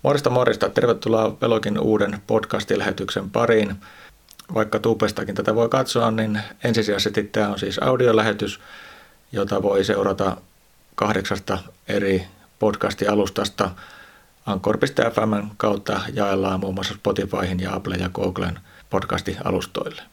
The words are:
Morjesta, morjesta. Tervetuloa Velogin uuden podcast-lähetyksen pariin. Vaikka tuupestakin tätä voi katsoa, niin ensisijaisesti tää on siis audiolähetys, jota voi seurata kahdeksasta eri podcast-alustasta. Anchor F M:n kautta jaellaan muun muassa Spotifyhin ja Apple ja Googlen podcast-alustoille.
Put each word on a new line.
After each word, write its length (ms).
Morjesta, 280
morjesta. 380
Tervetuloa 720
Velogin 380
uuden 480
podcast-lähetyksen 1040
pariin. 460
Vaikka 240
tuupestakin 560
tätä 200
voi 140
katsoa, 420
niin 300
ensisijaisesti 580
tää 260
on 100
siis 200
audiolähetys, 800
jota 300
voi 220
seurata 520
kahdeksasta 640
eri 380
podcast-alustasta. 1120
Anchor 320
F 20
M:n 300
kautta 440
jaellaan 480
muun 140
muassa 200
Spotifyhin 680
ja 140
Apple 220
ja 120
Googlen 500
podcast-alustoille. 1120